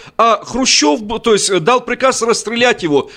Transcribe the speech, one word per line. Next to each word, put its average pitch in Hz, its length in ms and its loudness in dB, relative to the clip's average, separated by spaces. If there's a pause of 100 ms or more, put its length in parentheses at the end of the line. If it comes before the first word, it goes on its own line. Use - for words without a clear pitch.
(160)
а 226 280 2
Хрущев, 262 580 0
б-, 220 180 -8
то 233 140 2
есть, 190 160 0
э, 185 100 0
дал 240 200 2
приказ 247 420 -2
расстрелять 233 600 -2
его 143 340 0